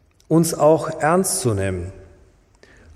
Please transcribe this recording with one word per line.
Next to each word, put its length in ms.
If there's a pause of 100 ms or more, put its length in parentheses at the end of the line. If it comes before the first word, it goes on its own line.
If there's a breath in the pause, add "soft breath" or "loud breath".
(280)
uns 240
auch 480
ernst 400
zu 140
nehmen. 380 (1040 soft breath)